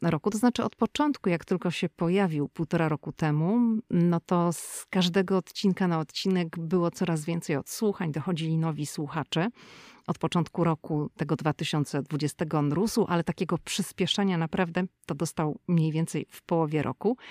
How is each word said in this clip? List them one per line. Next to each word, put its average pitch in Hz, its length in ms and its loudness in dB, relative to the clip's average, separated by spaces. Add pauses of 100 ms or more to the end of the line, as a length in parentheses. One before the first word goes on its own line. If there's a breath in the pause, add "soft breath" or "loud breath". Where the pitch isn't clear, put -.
roku, 165 280 0
to 214 80 0
znaczy 240 260 2
od 220 120 -6
początku, 277 520 0
jak 170 160 0
tylko 180 260 -2
się 170 180 -2
pojawił 170 600 0
półtora 165 400 0
roku 151 240 -4
temu, 196 640 2 (120)
no 170 300 4
to 175 320 2
z - 380 -12
każdego 185 460 2
odcinka 185 520 0
na 170 100 0
odcinek 175 600 -2
było 170 320 0
coraz 165 340 -2
więcej 165 320 -2
odsłuchań, 196 560 -2
dochodzili 160 460 -2
nowi 156 280 -2
słuchacze. 160 640 -2 (580 loud breath)
Od 165 120 -2
początku 170 460 0
roku 156 520 -2
tego 151 200 -2
dwa 151 160 0
tysiące 147 500 -2
dwudziestego 151 560 -2
on 147 140 2
rósł, 196 360 2
ale 170 160 0
takiego 170 340 -2
przyspieszenia 190 800 -2
naprawdę 170 460 -2 (220)
to - 80 -4
dostał 156 440 -2 (100)
mniej 160 240 4
więcej 160 380 -2
w - 120 -20
połowie 156 400 0
roku. 202 340 0 (140 loud breath)